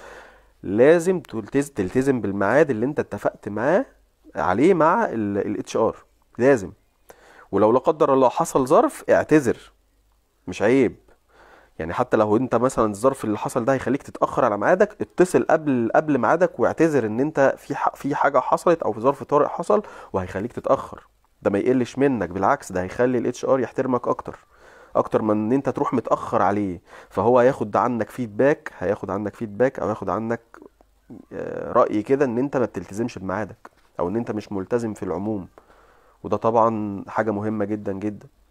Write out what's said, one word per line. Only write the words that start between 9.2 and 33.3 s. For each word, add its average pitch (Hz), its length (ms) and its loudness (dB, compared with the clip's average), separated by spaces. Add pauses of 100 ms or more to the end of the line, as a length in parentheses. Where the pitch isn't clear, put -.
مش 90 140 -10
عيب. 113 340 4 (840)
يعني 82 140 -6
حتى 123 240 0
لو 107 200 4
انت 127 180 0
مثلا 117 360 0
الظرف 117 340 -2
اللي 107 120 -2
حصل 123 280 -4
ده 131 80 2
هيخليك 131 300 -2
تتأخر - 420 -2
على 104 120 2
ميعادك، 170 440 2
اتصل - 480 2
قبل، 139 460 2
قبل 151 220 2
ميعادك 156 420 2
واعتذر 131 460 2
ان 107 140 -2
انت 139 380 2
في - 180 -10
ح-، - 200 -2
في - 200 -6
حاجة 143 240 2
حصلت 165 440 0
او 107 160 -2
ظرف 131 240 0
طارئ 143 240 2
حصل 208 360 0 (300)
وهيخليك 98 400 -6
تتأخر. - 540 -4 (340)
ده 104 100 0
ما 101 80 2
يقلش 123 380 0
منك، 127 320 0
بالعكس 98 420 -2
ده 92 100 -2
هيخلي 120 360 0
ال 107 100 -2
اتش - 180 -6
ار 131 140 -2
يحترمك 127 480 -4
اكتر، - 320 -6 (560)
اكتر - 260 0
من 107 100 0
ان 107 200 0
انت 135 180 0
تروح - 240 -4
متأخر - 480 -2
عليه. 98 400 -2 (280)
فهو 117 300 2
هياخد 120 380 2
عنك 110 320 -2
فيدباك، 127 680 -2
هياخد 98 320 -4
عنك 101 240 -6
فيدباك 117 440 -2
او - 80 -4
هياخد 104 220 -6
عنك، 113 320 -4 (920)
آه، 82 380 -10
رأي 107 320 2
كده 135 220 2
ان 117 120 -2
انت 139 200 -2
ما 123 80 0
بتلتزمش 101 520 -8
بميعادك 92 540 -8 (280)